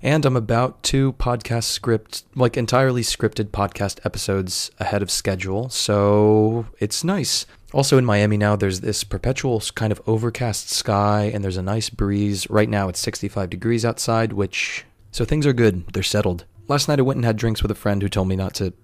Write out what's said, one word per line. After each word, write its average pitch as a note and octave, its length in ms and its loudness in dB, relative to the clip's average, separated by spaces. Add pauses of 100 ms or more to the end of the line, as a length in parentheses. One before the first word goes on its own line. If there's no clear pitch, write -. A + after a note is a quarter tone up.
and D3 220 2
I'm C3 140 2
about A#2+ 440 0
two C3+ 320 2
podcast A#2+ 520 -2
script, - 580 -4 (120)
like, B2+ 200 2
entirely B2 460 2
scripted G#2+ 480 -2
podcast G2+ 560 -4
episodes G2 720 -2
ahead G2+ 220 -2
of G2 100 -4
schedule, F#2+ 560 -4
so G#2+ 1000 4 (120)
it's - 240 -4
nice. F3+ 420 -2 (280)
Also C#3 240 4
in B2+ 80 6
Miami G#2 320 4
now, G#2 180 4
there's G2 240 0
this G#2 240 -4
perpetual A#2+ 540 -2
s-, - 140 -4
kind A2 200 -2
of G2+ 160 -4
overcast A2+ 600 -2
sky, G#2 640 2
and G2+ 100 -4
there's F#2+ 140 -2
a F#2+ 40 -4
nice G#2 280 -2
breeze. G2+ 600 0
Right G#2+ 200 4
now G2+ 180 0
it's F2 140 -6
sixty-five G2+ 480 -6
degrees A2 340 -2
outside, A2+ 480 0
which, - 540 -4 (260)
so A#2+ 140 -2
things D3+ 200 0
are C#3 80 4
good. G#2+ 380 4
They're F#2+ 100 -4
settled. F#2 440 0 (240)
Last C#3 180 0
night D3 120 2
I - 20 6
went C3 160 2
and A#2+ 80 0
had A2+ 100 2
drinks A2 260 -2
with G#2+ 100 0
a G2+ 40 -2
friend G2+ 260 -2
who G2+ 60 0
told F#2+ 220 0
me F#2 80 0
not F#2+ 160 -4
to F#2 180 -4 (120)